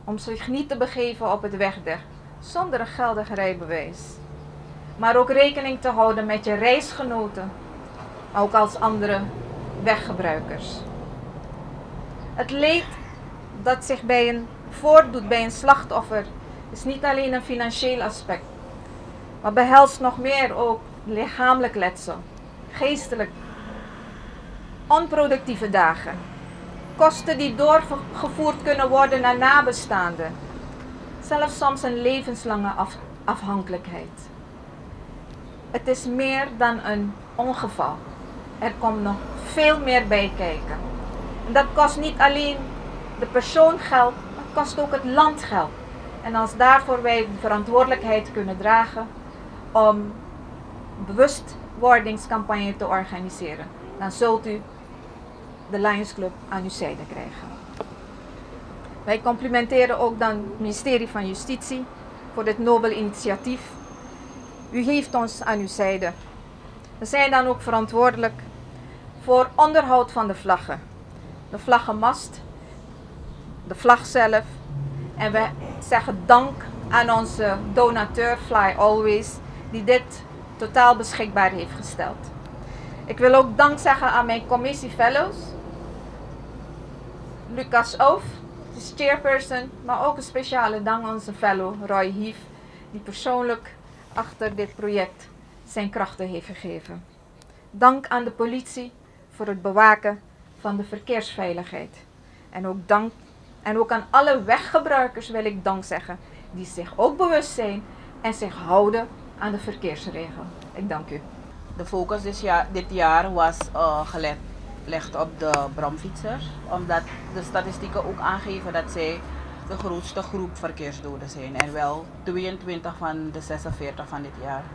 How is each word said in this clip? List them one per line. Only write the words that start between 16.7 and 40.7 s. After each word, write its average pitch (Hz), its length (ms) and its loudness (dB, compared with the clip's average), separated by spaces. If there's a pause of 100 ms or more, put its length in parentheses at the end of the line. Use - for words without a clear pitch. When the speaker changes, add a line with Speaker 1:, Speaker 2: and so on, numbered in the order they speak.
Speaker 1:
is - 120 -14
niet 269 200 -4
alleen 269 300 2
een 247 80 0
financieel 240 600 -2
aspect, 202 420 -6 (1000)
maar 214 120 -2
behelst 262 460 10
nog 254 180 2
meer 269 380 0
ook 226 240 0 (240)
lichamelijk 247 720 2
letsel, 180 420 -2 (540)
geestelijk, 262 580 -2 (1600)
onproductieve 285 840 2
dagen, 170 480 2 (760)
kosten 311 420 4
die 269 180 -2
doorgevoerd 285 1080 2
kunnen 277 260 2
worden 262 320 6
naar 247 160 4
nabestaanden, 208 960 2 (880)
zelfs 294 360 0
soms 285 260 0
een 240 180 -2
levenslange 240 680 0
af-, - 280 -4 (260)
afhankelijkheid. 185 1080 -6 (1400)
Het - 160 -6
is 254 180 0
meer 269 420 0 (100)
dan 233 280 2
een 202 280 -2 (220)
ongeval. 208 600 -2 (640)
Er 220 200 -2
komt 214 220 0
nog 202 140 0 (300)
veel 311 340 6
meer 254 280 4
bij 202 300 2
kijken. 156 400 -4 (720)